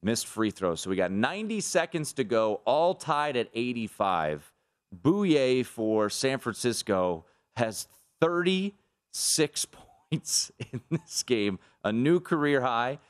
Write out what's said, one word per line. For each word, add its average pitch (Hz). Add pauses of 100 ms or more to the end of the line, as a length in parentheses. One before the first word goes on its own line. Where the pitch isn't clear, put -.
missed 110
free 110
throws. 90
So 95
we 95
got 90
ninety 190
seconds 165
to 135
go, 110
all 165
tied 147
at 117
eighty-five. 98 (520)
Bouye 143
for 107
San 135
Francisco 98 (320)
has 113 (340)
thirty-six -
<laughs> -
points - (200)
in 117
this -
game. 104 (240)
A 104
new 143
career 147
high. 123 (120)